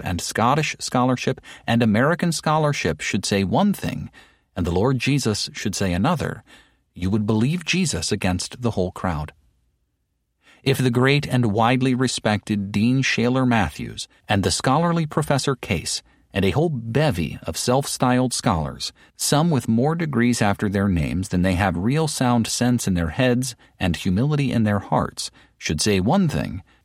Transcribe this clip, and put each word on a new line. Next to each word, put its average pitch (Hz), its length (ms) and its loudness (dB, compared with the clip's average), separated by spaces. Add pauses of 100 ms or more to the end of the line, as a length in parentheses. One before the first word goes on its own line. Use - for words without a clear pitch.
and 87 160 -4
Scottish 135 580 0
scholarship 127 640 -2 (240)
and 117 160 2
American 135 500 2
scholarship 151 680 0
should - 240 -2
say 98 180 2
one 170 300 2
thing, - 380 -8 (440)
and 90 100 -2
the 87 60 0
Lord 117 280 2
Jesus 120 520 -2
should - 220 -6
say 95 200 -2
another, 131 500 -2 (500)
you 90 160 -4
would 107 160 0
believe 120 400 0
Jesus 160 460 -2
against 101 500 -4
the 120 100 0
whole 92 200 -2
crowd. 78 420 -6 (1300)
If 135 160 2
the 131 140 2
great 135 360 2
and 120 260 2
widely 127 420 2
respected 107 760 -2
Dean 120 300 2
Shaler 127 440 0
Matthews 107 640 -2 (220)
and 101 140 2
the 92 80 0
scholarly 170 560 0
Professor 143 480 0
Case - 480 -4 (280)
and 98 140 0
a 95 60 2
whole 160 180 0
bevy 117 760 -2
of - 140 -8
self-styled 127 760 0
scholars, 78 600 -2 (220)
some 156 340 2
with 135 180 0
more 123 280 2
degrees 123 440 0
after 104 300 2
their 101 180 2
names 82 420 0
than 90 120 2
they 92 140 2
have 95 200 2
real 135 320 0
sound 120 380 2
sense 120 420 0
in 95 60 2
their 85 160 0
heads 127 460 0 (240)
and 87 160 0
humility 139 560 0
in 113 140 2
their 104 140 2
hearts, - 520 -4 (280)
should 78 220 -2
say 101 180 2
one 160 280 2
thing, 67 340 -4 (240)